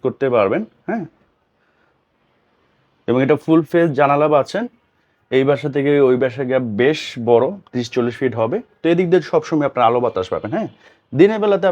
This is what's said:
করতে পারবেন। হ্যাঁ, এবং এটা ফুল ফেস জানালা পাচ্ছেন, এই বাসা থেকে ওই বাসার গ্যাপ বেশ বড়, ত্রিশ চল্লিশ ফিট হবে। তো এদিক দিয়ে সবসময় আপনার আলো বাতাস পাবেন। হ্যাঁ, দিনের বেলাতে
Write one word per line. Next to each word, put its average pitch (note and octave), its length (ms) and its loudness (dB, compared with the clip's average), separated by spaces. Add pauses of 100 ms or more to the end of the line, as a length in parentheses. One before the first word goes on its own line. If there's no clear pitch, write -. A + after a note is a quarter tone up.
করতে B2+ 220 -4 (100)
পারবেন। A2 260 0 (260)
হ্যাঁ, G3+ 160 -6 (2000)
এবং A#2+ 160 0
এটা D3 200 2
ফুল D#3+ 160 2 (100)
ফেস E3+ 180 2 (120)
জানালা C#3+ 340 2
পাচ্ছেন, E3 300 -2 (720)
এই C3+ 120 2
বাসা D3 280 -2
থেকে C#3+ 140 0 (180)
ওই B2+ 140 4
বাসার C3 280 -4
গ্যাপ C3 140 0 (160)
বেশ D3+ 200 2 (300)
বড়, A#2+ 160 4 (240)
ত্রিশ B2 240 -4
চল্লিশ A#2+ 260 -2
ফিট B2+ 200 -2
হবে। A#2 160 -2 (240)
তো - 120 -8
এদিক F3 180 0
দিয়ে F3 120 4 (100)
সবসময় D#3 380 0
আপনার B2 180 0
আলো A#2+ 160 2
বাতাস F#2+ 280 -2
পাবেন। F#2 240 -6
হ্যাঁ, A#2 120 -6 (500)
দিনের G#3 240 4
বেলাতে G3 300 2